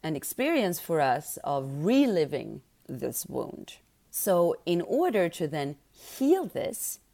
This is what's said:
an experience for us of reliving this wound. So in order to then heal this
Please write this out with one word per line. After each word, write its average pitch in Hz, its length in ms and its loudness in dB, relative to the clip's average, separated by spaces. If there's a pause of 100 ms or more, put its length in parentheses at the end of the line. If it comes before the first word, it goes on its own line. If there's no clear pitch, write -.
an 160 140 -4
experience 240 640 0
for 165 200 0
us 135 440 0
of 139 420 -4
reliving 156 760 2 (260)
this 127 380 -6
wound. - 500 -8 (360)
So 175 440 2 (100)
in 175 160 2
order 220 480 2
to 165 180 -4
then 143 300 -4 (140)
heal 330 540 0
this - 540 -6 (140)